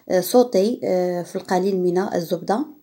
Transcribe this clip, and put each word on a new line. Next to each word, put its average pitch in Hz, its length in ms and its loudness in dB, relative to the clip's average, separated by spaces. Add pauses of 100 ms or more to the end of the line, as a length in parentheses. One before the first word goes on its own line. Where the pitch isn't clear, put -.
آه، 185 120 2
سوتي، 240 640 2
آه، 180 380 0
في 170 140 -10
القليل 190 400 0
من 180 220 0
الزبدة 180 680 -2 (160)